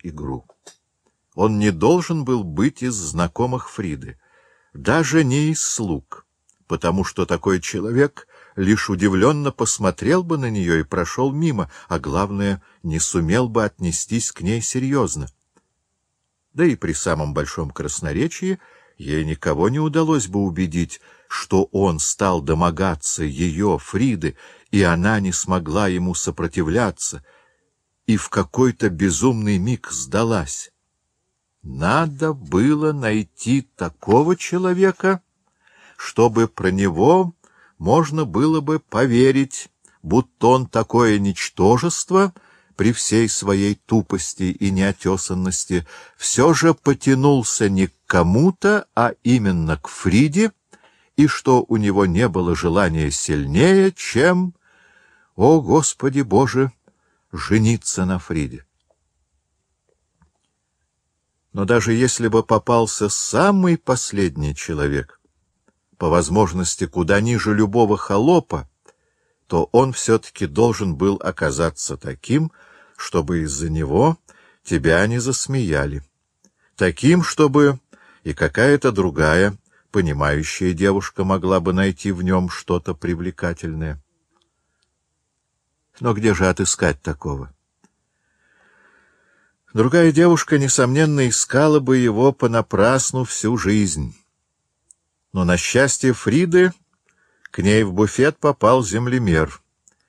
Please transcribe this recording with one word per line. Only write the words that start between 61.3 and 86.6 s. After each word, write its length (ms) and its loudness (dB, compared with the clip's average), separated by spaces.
Но 140 -4
даже 280 2
если 340 0
бы 140 4
попался 680 0
самый 680 2
последний 800 -2
человек, 640 -6
по 120 -2
возможности 800 0
куда 340 0
ниже 320 0
любого 420 2
холопа, 720 0
то 240 0
он 220 4
все-таки 540 -2
должен 480 0
был 280 0
оказаться 720 -4
таким, 560 -4
чтобы 460 -2
из-за 260 -6
него 480 0
тебя 420 2
не 140 -2
засмеяли, 840 -4
таким, 480 2
чтобы 560 4
и 100 -6
какая-то 580 2
другая, 640 2
понимающая 840 -2
девушка 500 -2
могла 360 0
бы 120 0
найти 400 -2
в 120 -6
нем 260 0
что-то 460 -4
привлекательное. 1080 -6
Но 160 0
где 180 2
же 160 2
отыскать 520 0